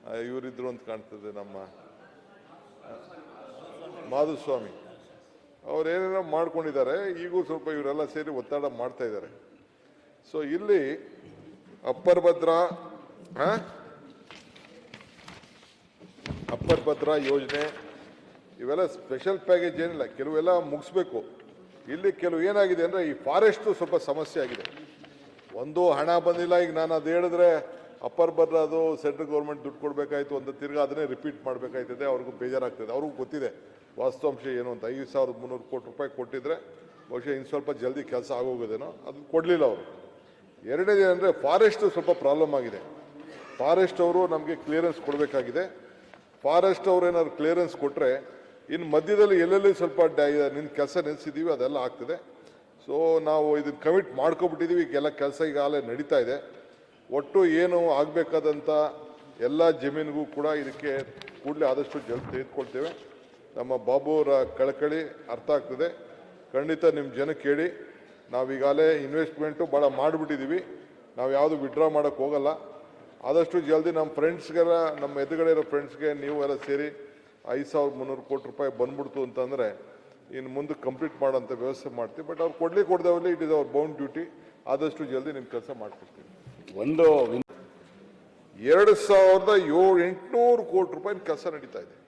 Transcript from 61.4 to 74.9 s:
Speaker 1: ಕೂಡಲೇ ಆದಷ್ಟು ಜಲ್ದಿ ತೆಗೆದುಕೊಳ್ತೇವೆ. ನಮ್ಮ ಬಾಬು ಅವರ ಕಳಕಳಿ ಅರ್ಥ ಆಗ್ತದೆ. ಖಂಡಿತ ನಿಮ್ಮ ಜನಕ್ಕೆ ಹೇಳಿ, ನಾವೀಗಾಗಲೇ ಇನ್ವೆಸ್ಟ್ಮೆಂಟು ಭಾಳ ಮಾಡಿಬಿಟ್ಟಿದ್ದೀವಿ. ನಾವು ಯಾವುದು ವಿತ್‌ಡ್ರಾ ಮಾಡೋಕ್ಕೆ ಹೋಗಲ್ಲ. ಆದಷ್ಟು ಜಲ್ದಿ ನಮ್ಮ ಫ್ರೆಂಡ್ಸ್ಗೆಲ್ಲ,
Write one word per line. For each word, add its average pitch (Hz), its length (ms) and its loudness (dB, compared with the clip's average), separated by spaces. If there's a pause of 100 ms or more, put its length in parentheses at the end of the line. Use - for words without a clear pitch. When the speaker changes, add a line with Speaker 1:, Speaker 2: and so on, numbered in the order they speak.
Speaker 1:
ಕೂಡಲೇ 147 220 0
ಆದಷ್ಟು 139 340 0
ಜಲ್ದಿ 117 320 -8
ತೆಗೆದುಕೊಳ್ತೇವೆ. 135 580 -6 (680)
ನಮ್ಮ 127 220 -4
ಬಾಬು 139 400 0
ಅವರ 139 260 4
ಕಳಕಳಿ 143 640 -2 (220)
ಅರ್ಥ 120 180 -8
ಆಗ್ತದೆ. 147 400 0 (640)
ಖಂಡಿತ 156 320 0
ನಿಮ್ಮ 143 280 2
ಜನಕ್ಕೆ 143 360 -2
ಹೇಳಿ, 156 460 -2 (360)
ನಾವೀಗಾಗಲೇ 139 720 2
ಇನ್ವೆಸ್ಟ್ಮೆಂಟು 156 600 -4
ಭಾಳ 143 220 2
ಮಾಡಿಬಿಟ್ಟಿದ್ದೀವಿ. 151 800 0 (520)
ನಾವು 131 140 -2
ಯಾವುದು 147 240 4
ವಿತ್‌ಡ್ರಾ 147 340 0
ಮಾಡೋಕ್ಕೆ 147 340 0
ಹೋಗಲ್ಲ. 143 240 0 (760)
ಆದಷ್ಟು 165 380 2
ಜಲ್ದಿ 156 300 2
ನಮ್ಮ 156 200 0
ಫ್ರೆಂಡ್ಸ್ಗೆಲ್ಲ, 165 880 2